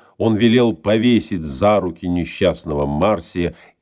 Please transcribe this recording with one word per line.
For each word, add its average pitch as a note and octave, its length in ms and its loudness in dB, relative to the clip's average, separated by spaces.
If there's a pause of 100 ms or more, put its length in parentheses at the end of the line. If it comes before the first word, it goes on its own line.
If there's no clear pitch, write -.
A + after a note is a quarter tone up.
(180)
он A2 180 2
велел A#2 380 2
повесить G#2+ 680 0
за F#2 380 2
руки F2 260 -6
несчастного E2 760 -2
Марсия E2+ 720 -2 (260)